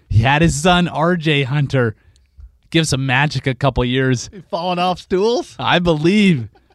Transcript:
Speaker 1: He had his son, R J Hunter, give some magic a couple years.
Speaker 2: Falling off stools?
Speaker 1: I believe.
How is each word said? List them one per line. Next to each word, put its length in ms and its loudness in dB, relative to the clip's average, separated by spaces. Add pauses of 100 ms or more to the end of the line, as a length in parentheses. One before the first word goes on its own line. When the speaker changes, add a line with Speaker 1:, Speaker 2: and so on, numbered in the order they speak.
Speaker 1:
He 140 4
had 180 2
his 200 0
son, 280 2
R 260 -2
J 280 0
Hunter, 520 0 (720)
give 180 0
some 180 -2
magic 420 0
a 80 -2
couple 300 -2
years. 440 -2 (200)
Speaker 2:
Falling 300 -4
off 200 -2
stools? 600 -2
Speaker 1:
I 200 0
believe. 680 2 (260)